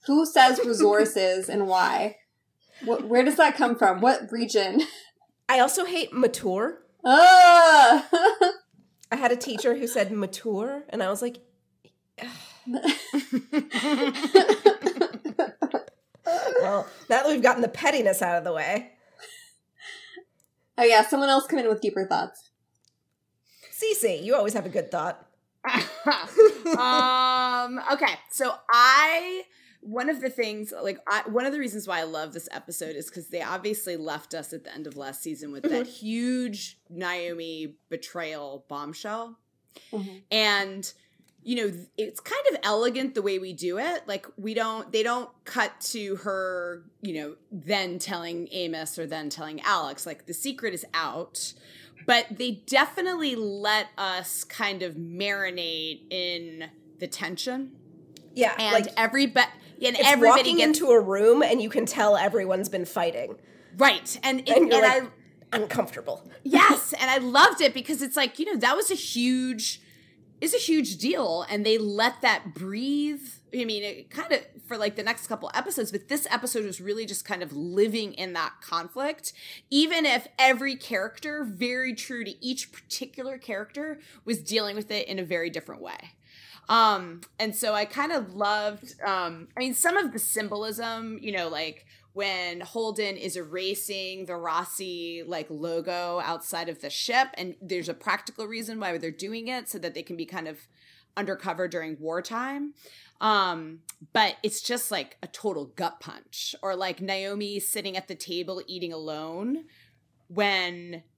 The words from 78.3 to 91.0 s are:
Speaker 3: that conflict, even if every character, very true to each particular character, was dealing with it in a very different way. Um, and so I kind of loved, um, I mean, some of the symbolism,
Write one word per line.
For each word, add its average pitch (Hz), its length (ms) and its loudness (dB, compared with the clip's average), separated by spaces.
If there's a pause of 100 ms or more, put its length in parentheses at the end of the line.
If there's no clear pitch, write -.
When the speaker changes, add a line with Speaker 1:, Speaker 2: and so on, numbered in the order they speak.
Speaker 3:
that 165 280 -6
conflict, 247 720 -6 (380)
even 311 340 2
if 247 220 0 (100)
every 262 380 4
character, 254 680 -8
very 247 520 -4
true 240 280 -10
to 202 220 -12
each 254 260 -8
particular 262 680 -12
character, 277 600 -10 (240)
was 220 200 -4
dealing 208 320 -4
with 208 160 -8
it 208 160 -4
in 190 120 -8
a 185 60 -6
very 170 240 -4
different 160 320 -12
way. - 300 -16 (560)
Um, 196 540 2 (180)
and 214 160 -4
so 214 180 -2
I 208 120 0
kind 277 260 -6
of 208 240 -4
loved, 208 640 -4
um, 175 460 -4 (100)
I 247 40 -4
mean, 254 120 -2
some 349 240 0
of 330 160 -2
the 226 60 -8
symbolism, 220 1000 -6